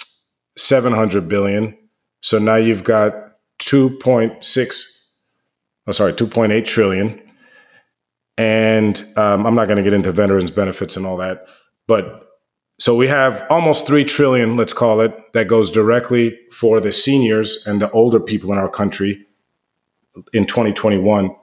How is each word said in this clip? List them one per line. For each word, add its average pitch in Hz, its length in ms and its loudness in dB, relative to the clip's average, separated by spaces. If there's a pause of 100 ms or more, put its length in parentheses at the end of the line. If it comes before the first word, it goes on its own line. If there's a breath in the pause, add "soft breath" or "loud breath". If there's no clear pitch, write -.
(580)
seven 123 340 0
hundred 101 360 0
billion. 101 500 -2 (420)
So - 180 0
now 110 180 2
you've 113 280 2
got 107 300 2 (440)
two 135 320 2 (100)
point 113 440 0
six, - 680 -4 (760)
oh, 104 60 -6
sorry, 95 220 0
two 117 120 -2
point 110 240 0
eight 110 160 0
trillion. 104 540 -2 (1160 soft breath)
And, 110 640 2 (140)
um, 104 300 0
I'm 117 80 2
not 110 140 2
gonna 101 140 0
get 98 100 2
into 95 180 0
veterans 98 400 0
benefits 95 460 -4
and 95 80 -8
all 92 140 -8
that, 92 280 -10 (400 soft breath)
but 98 420 -2 (520)
so 120 160 2
we 127 100 2
have 135 440 0
almost 160 360 2
three 143 180 2
trillion, 127 520 0
let's 117 160 -2
call 113 300 2
it, - 320 -4
that 110 140 0
goes 110 220 2
directly 117 680 0 (140)
for 110 300 2
the 101 120 -2
seniors 110 760 0
and 104 140 -2
the 104 100 -2
older 113 280 4
people 107 320 -4
in 101 80 -2
our 95 120 -4
country 101 540 -4 (1080)
in 104 140 2
twenty 110 260 0
twenty-one, 101 720 0